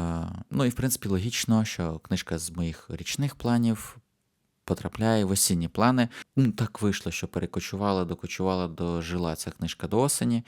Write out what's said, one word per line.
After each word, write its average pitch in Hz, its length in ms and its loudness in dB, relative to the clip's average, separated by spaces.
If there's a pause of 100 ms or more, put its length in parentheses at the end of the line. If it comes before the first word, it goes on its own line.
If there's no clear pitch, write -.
(500)
ну 139 140 2
і, 123 40 4
в 123 60 0
принципі, 127 340 -2
логічно, 110 560 2
що 82 340 -2
книжка - 400 -2
з 82 120 -6
моїх 82 380 -4
річних - 480 -4
планів 120 640 2 (680)
потрапляє 110 600 2
в 92 60 2
осінні 87 380 2
плани. 120 400 4 (280)
Ну, 131 160 4
так - 300 -4
вийшло, 98 300 0
що - 160 -6
перекочувала, 95 760 -2
докочувала, 90 640 -2
дожила 85 680 -2
ця - 140 -8
книжка - 380 -6
до 107 120 2
осені. 120 480 2